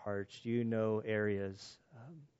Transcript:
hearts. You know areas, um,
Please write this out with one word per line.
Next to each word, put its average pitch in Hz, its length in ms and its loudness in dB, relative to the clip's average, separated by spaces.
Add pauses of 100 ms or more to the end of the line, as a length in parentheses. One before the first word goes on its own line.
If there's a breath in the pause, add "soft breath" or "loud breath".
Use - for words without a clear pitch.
hearts. 101 380 -4
You 117 220 2
know 110 400 2
areas, 101 720 0 (180)
um, 131 180 -16 (260)